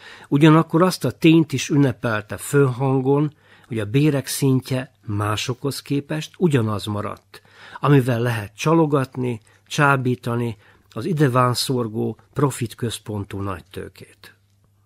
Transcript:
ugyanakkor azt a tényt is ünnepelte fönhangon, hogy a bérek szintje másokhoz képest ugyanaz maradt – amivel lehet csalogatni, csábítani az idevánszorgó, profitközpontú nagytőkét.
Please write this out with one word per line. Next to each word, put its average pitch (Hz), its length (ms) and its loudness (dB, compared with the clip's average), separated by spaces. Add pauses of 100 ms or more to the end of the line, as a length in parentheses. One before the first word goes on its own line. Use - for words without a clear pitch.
(280)
ugyanakkor 160 540 4
azt 185 240 0
a 120 60 -2
tényt 165 420 4
is - 160 -4
ünnepelte 120 680 0
fönhangon, 139 960 0 (340)
hogy 113 120 -6
a 104 60 -4
bérek 139 420 0
szintje 131 640 -2 (140)
másokhoz 107 760 -4
képest 147 560 -6
ugyanaz 113 480 0
maradt – 104 560 -8 (380)
amivel 131 420 4
lehet 113 340 -4
csalogatni, 139 840 0 (280)
csábítani 123 880 0 (320)
az 113 160 -8
idevánszorgó, 123 1120 0 (160)
profitközpontú 107 1080 -6
nagytőkét. - 1000 -12 (460)